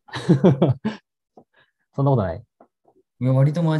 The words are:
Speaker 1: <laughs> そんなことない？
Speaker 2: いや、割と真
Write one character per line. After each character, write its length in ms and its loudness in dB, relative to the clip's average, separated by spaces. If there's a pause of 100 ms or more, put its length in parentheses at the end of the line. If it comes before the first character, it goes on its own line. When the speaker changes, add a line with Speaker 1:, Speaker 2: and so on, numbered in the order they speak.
Speaker 1:
<laughs> 380 0 (1500)
そ 80 -4
ん 20 0
な 60 2
こ 60 2
と 0 -
な 180 -2
い？ 100 -14 (760)
Speaker 2:
い 40 -4
や、 80 0
割 220 2
と 80 -4
真 180 0